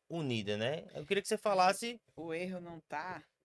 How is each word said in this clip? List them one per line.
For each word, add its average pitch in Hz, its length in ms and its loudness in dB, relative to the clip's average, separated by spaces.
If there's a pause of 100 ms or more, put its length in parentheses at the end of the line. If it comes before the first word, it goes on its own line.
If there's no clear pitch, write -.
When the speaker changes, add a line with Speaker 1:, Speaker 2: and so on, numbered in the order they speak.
Speaker 1:
unida, 117 480 0
né? 127 380 -2
Eu 147 100 -6
queria 196 180 0
que - 60 -8
você 220 80 2
falasse 202 640 4 (160)
Speaker 2:
O 160 160 -6
erro 180 260 -4
não 170 300 -12
tá 165 340 -6 (220)